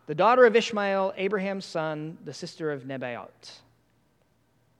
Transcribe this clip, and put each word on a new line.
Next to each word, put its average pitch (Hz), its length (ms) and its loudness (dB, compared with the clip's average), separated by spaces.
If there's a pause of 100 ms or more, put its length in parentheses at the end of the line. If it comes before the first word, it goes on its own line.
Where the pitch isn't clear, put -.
the 151 80 -8
daughter 226 300 6
of 220 100 8
Ishmael, 202 600 0
Abraham's 196 480 -4
son, 156 600 -6
the 151 80 -12
sister 160 380 -8
of 135 140 -8
Nebaioth. 127 760 -12 (1200)